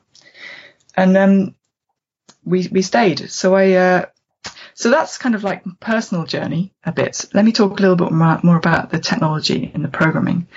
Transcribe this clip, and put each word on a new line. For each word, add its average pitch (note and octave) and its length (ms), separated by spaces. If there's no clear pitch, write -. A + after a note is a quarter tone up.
And, F#3+ 200
um, G3 380
we, F3 280
we F#3+ 100
stayed. F#3+ 480
So F#3 240
I, F#3+ 180
uh, F#3 340
so - 160
that's - 280
kind A#3+ 160
of G#3 100
like F#3+ 180
personal A3 440
journey D#3+ 480
a E3 80
bit. - 400
Let G#3 120
me A3 80
talk G3+ 260
a F#3+ 40
little F#3 140
bit F3 140
more, D#3+ 320
more F3 140
about E3 340
the E3 80
technology - 720
and D3+ 120
the - 40
programming. D#3+ 680